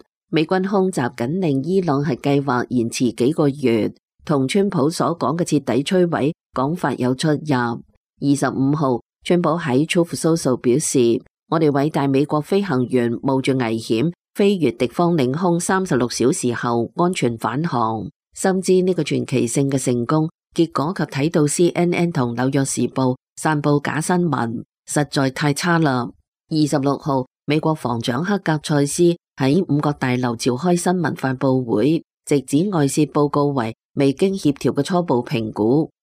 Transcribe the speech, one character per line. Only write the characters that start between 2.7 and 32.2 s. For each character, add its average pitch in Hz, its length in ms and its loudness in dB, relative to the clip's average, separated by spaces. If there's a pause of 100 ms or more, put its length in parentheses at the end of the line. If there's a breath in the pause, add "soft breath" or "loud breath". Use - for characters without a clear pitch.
延 120 180 0
遲 120 260 -2
幾 127 180 2
個 156 180 2
月， 113 420 0 (320)
同 135 240 0
川 196 220 0
普 170 180 0
所 156 180 -2 (120)
講 135 180 -2
嘅 170 80 -2
徹 151 160 0
底 123 220 0
摧 180 240 2
毀 147 260 0 (220)
講 139 200 -2
法 147 200 -2
有 127 200 0
出 160 140 -2
入。 151 80 2 (180)
二 123 800 -4
十 139 140 0
五 131 260 0
號， 131 280 0 (240)
川 180 160 2
普 160 80 2
喺 156 360 0
Truth 170 280 0
Social 160 420 0
表 127 220 2
示， 120 440 2 (280)
「我 160 100 0
哋 151 100 4
偉 143 200 0
大 143 180 -2
美 135 160 2
國 151 160 -2
飛 196 220 0
行 127 240 -2
員 120 360 0
冒 135 200 0
住 135 160 0
危 113 180 -2
險 120 340 0 (240)
飛 202 220 2
越 139 160 0
敵 123 140 -2
方 175 320 2
領 127 140 2
空 170 280 0
三 190 240 0
十 175 120 0
六 120 120 0
小 117 240 2
時 120 220 -2
後 117 420 -2
安 180 160 2
全 117 240 -2
返 117 280 -4
航， 113 440 -2 (260)
深 190 280 0
知 185 180 4
呢 185 140 2
個 170 80 -2
傳 127 240 -2
奇 120 200 0
性 135 240 0
嘅 135 80 0
成 120 280 0
功， 156 240 0 (240)
結 165 180 0
果 151 240 -2
及 165 60 -4 (100)
睇 143 180 -2
到 151 160 2
C 170 220 2
N 170 240 0
N 170 180 0
同 123 240 -2
紐 127 200 -2
約 139 100 2
時 - 240 -4
報 127 260 0 (220)
散 156 240 0
布 147 200 2
假 131 200 -4
新 180 160 0
聞， 127 480 -2 (240)
實 147 220 0
在 135 180 0
太 143 240 0
差 170 260 0
啦。」 127 300 0 (400)
二 151 180 2
十 151 120 0
六 139 180 0
號， 135 300 -2 (180)
美 151 160 0
國 156 140 0
防 120 260 -4
長 120 240 -4
克 202 140 0
格 160 260 -2
塞 143 220 0
斯 156 160 -2 (340)
喺 143 300 2
五 147 140 0
角 147 140 0
大 127 220 -2
樓 123 200 -2
召 123 160 -2
開 175 240 0
新 180 160 0
聞 160 240 -2
發 131 180 -2
布 131 300 0
會， 117 400 0 (220)